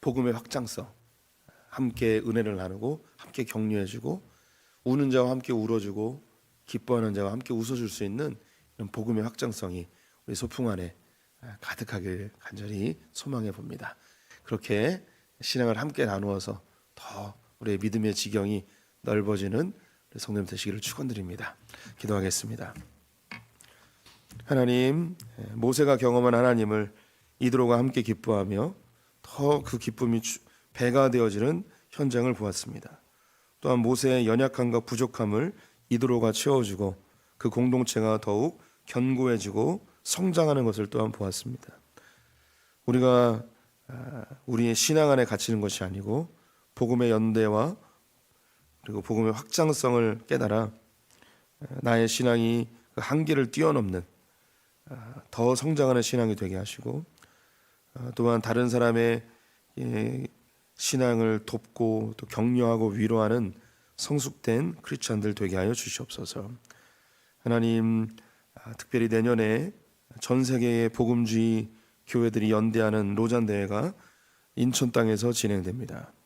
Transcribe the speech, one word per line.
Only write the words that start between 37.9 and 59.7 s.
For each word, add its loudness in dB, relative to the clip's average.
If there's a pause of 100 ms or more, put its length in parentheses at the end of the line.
더욱 -2 (240)
견고해지고 0 (160)
성장하는 2
것을 0
또한 -2
보았습니다. -8 (1120)
우리가, 4 (440)
아, -14 (200)
우리의 2
신앙 6
안에 6
갇히는 -2
것이 -4
아니고 -4 (420)
복음의 2
연대와 2 (1080)
그리고 -6
복음의 2
확장성을 0
깨달아, 0
아, -20 (160)
나의 4
신앙이 2 (280)
그 -6
한계를 0
뛰어넘는, 0 (840)
아, -16
더 4
성장하는 2
신앙이 2
되게 -4
하시고, -8 (880)
아, -10
또한 4
다른 0
사람의, 2 (560)